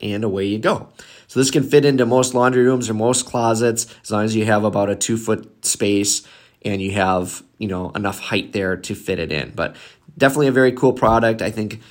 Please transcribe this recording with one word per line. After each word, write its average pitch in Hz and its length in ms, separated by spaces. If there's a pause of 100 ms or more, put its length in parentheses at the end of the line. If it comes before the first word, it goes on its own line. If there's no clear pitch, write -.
and 101 220
away 98 220
you 104 140
go. 208 280 (400)
So - 120
this 131 120
can 147 120
fit 147 220
into 131 200
most 127 280
laundry 127 300
rooms 123 260
or 113 40
most 117 320
closets 117 600 (180)
as - 80
long 107 140
as 110 100
you 110 100
have 107 200
about 101 240
a 101 60
two 113 220
foot - 480
space 101 580 (420)
and 98 160
you 95 120
have, 92 500 (140)
you 110 100
know, 92 240
enough 101 280
height - 320
there 95 240
to 92 200
fit 92 240
it 80 120
in. 71 240
But - 200 (420)
definitely 139 300
a 135 40
very 127 200
cool 127 200
product. 113 500
I 101 100
think, 107 280 (120)